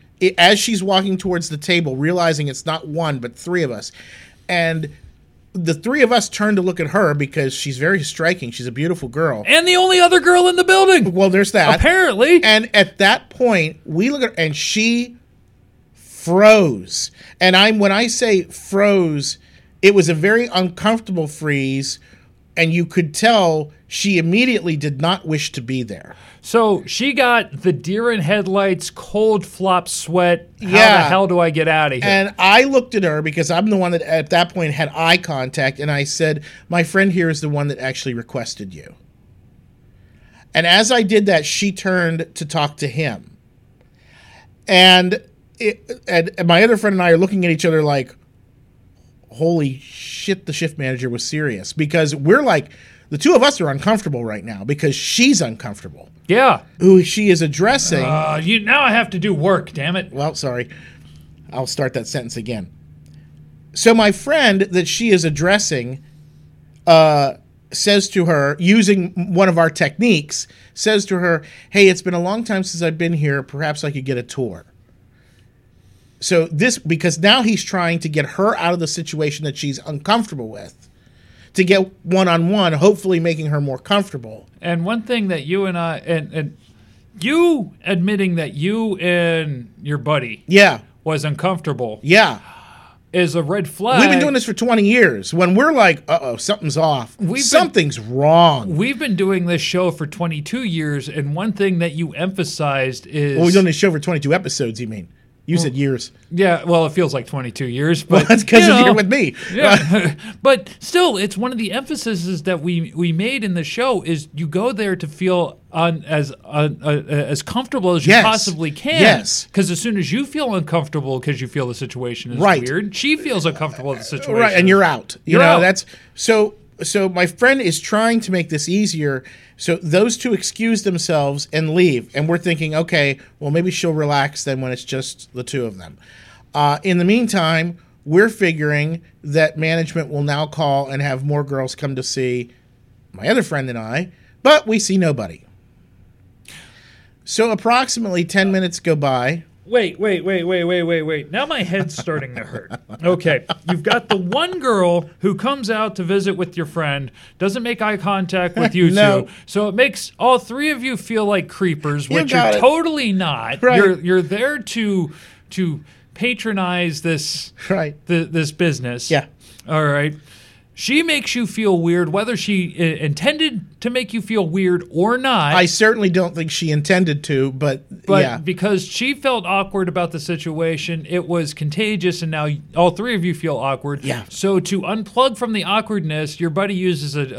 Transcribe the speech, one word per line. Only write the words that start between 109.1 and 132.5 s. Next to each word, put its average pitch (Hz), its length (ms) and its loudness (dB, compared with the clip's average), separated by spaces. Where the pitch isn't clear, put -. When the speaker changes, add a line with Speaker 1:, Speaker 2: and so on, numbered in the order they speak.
Speaker 1:
me. 202 220 2
Speaker 2:
Yeah. 196 600 2
<laughs> - 160 -10
But 262 260 2
still, 349 380 0
it's 196 180 -4
one 240 160 -4
of 254 60 -8
the 214 140 -4
emphases 202 720 -6
that 175 180 -2
we, 165 340 -4
we 170 160 0
made 214 320 -2
in 185 120 -2
the 170 80 -2
show 233 400 -2
is 156 320 -4
you 160 100 -4
go 180 260 -2
there 202 240 -4
to 180 120 -8
feel 180 500 -2
un-, 165 360 -2
as, 147 240 -2
un-, 151 380 -2
uh, 147 40 -6
uh, 151 40 2
as 147 300 -2
comfortable 226 540 -2
as 139 100 -2
you 165 60 2
Speaker 1:
Yes. 220 140 6
Speaker 2:
possibly 170 440 -2
can. 294 320 -2
Speaker 1:
Yes. 180 500 2
Speaker 2:
'Cause 180 200 0
as 170 100 -4
soon 220 160 -2
as 147 140 -4
you 247 160 -2
feel 277 260 -4
uncomfortable 147 640 -2
'cause 127 220 -4
you 131 60 -6
feel 131 200 -4
the 120 60 -6
situation 120 600 -10
is 123 40 -6
Speaker 1:
Right. 170 240 4
Speaker 2:
weird, 175 340 -4
she 294 200 0
feels 233 320 -4
uncomfortable 147 420 -6
with 131 100 -6
the - 60 -14
situation. 151 340 -6
Speaker 1:
Right, 214 160 2
and 180 140 6
you're 196 140 6
out. 143 420 -2
You 156 60 -6
Speaker 2:
You're 170 100 8
Speaker 1:
know, 170 120 8
Speaker 2:
out. 170 80 6
Speaker 1:
that's, 185 220 2
so 214 400 0
so 190 260 0
my 180 160 0
friend 254 360 2
is 170 180 -2
trying 226 420 0
to 208 100 -6
make 170 180 -2
this 151 200 -6
easier. 160 540 -2
So 170 200 -2
those 190 400 0
two 247 160 -2
excuse 214 500 -2
themselves 151 680 -2
and 156 220 -2
leave. 160 420 2
And 147 140 0
we're 170 80 2
thinking, 160 380 -4